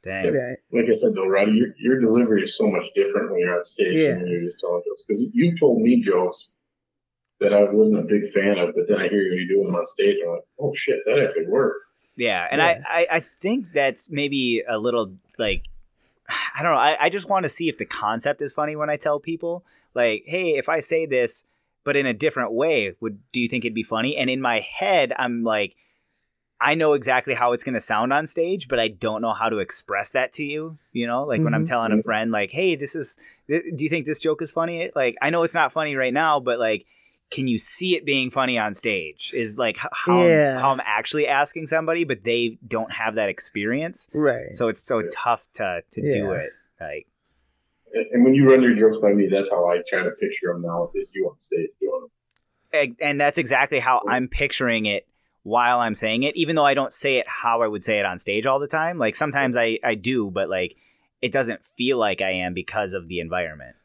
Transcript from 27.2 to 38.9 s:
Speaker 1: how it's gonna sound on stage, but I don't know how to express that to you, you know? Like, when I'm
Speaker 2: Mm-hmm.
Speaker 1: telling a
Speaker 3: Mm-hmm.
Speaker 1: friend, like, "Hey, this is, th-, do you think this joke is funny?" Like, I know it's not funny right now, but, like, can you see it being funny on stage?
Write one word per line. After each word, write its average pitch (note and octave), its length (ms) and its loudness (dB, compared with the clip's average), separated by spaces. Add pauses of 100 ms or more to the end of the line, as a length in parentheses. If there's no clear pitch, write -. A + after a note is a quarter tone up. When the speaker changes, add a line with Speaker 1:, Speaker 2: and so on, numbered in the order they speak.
Speaker 1:
how B2 180 2
it's A#2+ 100 -4
gonna B2 160 -4
sound A#2 320 0
on D3+ 160 0
stage, E3+ 400 -2
but B2+ 140 0
I A2 80 0
don't G#2+ 320 -4
know A2+ 120 -2
how G#2+ 140 -2
to A2 120 0
express G2 520 -4
that C3 220 -2
to D#3 100 -8
you, D#3 340 -8 (140)
you A#2+ 160 -4
know? B2 160 -2
Like, D3 180 -2
when D#3 120 0
I'm G#2+ 80 0
Speaker 2:
Mm-hmm. - 80 -2
Speaker 1:
telling A2+ 240 0
a - 20 2
Speaker 3:
Mm-hmm. A2 60 2
Speaker 1:
friend, A2+ 300 -2
like, G#2 200 -2
"Hey, E3+ 240 0
this C#3 200 -6
is, - 220 -6 (300)
th-, D#3+ 160 -2 (120)
do C3 60 -8
you D#3 80 -2
think D#3 160 -4
this D3+ 140 -4
joke D#3 220 -2
is D#3 100 -8
funny?" E3+ 420 -4
Like, B2+ 280 0
I C#3+ 80 0
know E3+ 140 2
it's E3 100 -2
not D#3 180 2
funny D3+ 240 -4
right C3 180 0
now, D3+ 280 2
but, B2 180 -2
like, A2 260 0 (460)
can C3+ 160 -4
you A#2 120 0
see F#3 360 0
it - 100 -6
being C3+ 260 -2
funny B2+ 260 -2
on G#2+ 160 -2
stage? F2+ 640 -6